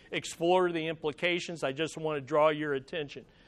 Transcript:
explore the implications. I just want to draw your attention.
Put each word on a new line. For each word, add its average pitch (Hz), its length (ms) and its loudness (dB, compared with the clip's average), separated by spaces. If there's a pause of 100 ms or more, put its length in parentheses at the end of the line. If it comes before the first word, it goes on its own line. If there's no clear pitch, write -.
(100)
explore 175 640 2
the 160 160 -2
implications. 170 760 -2
I 135 100 0
just 147 240 -4
want 156 200 -4
to 147 40 -6
draw 151 280 4
your 151 260 0
attention. 135 500 -8 (240)